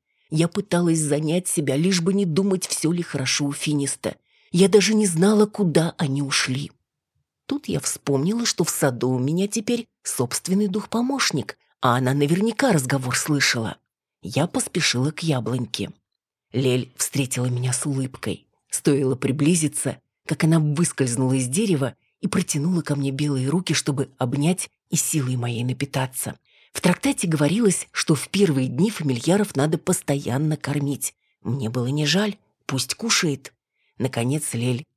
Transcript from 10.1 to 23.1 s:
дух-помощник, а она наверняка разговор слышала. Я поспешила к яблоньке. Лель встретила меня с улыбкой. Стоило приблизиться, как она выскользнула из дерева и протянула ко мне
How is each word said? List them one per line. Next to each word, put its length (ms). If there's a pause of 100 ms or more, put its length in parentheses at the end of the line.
дух-помощник, 920 (240)
а 160
она 160
наверняка 580
разговор 460
слышала. 600 (440)
Я 260
поспешила 640
к 100
яблоньке. 680 (640)
Лель 420
встретила 520
меня 260
с 120
улыбкой. 640 (220)
Стоило 460
приблизиться, 840 (260)
как 200
она 140
выскользнула 720
из 140
дерева 480 (260)
и 60
протянула 560
ко 120
мне 160